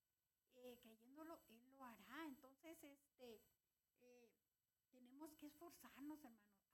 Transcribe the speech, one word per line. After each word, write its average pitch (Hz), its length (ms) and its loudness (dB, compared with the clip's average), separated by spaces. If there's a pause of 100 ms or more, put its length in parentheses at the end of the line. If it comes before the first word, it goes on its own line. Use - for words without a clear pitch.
(560)
eh, 247 260 2
creyéndolo, 269 680 0
Él 233 220 -10
lo 269 140 -6
hará. 240 420 4
Entonces, 277 560 0
este, 247 580 -4 (600)
eh, 247 300 -10 (600)
tenemos 262 460 -2
que 302 100 2
esforzarnos, 294 760 2
hermano, - 360 -8 (160)